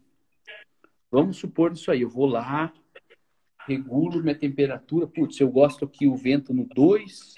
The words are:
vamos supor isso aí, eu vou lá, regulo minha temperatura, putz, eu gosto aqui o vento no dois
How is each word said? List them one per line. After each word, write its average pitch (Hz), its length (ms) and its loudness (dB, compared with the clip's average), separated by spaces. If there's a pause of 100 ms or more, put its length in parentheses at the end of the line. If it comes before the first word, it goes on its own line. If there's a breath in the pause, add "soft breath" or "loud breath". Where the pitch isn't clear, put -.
(1080 loud breath)
vamos 175 280 2
supor 170 340 -2
isso 165 180 -10
aí, 135 120 0
eu 113 80 -4
vou 127 180 0
lá, 135 440 -4 (960)
regulo 139 540 -2
minha 151 160 0
temperatura, 139 720 -2
putz, - 320 -4
eu 135 100 4
gosto 139 360 2
aqui 143 200 -4
o 131 100 4
vento 135 380 -2
no 127 140 -2
dois 196 720 2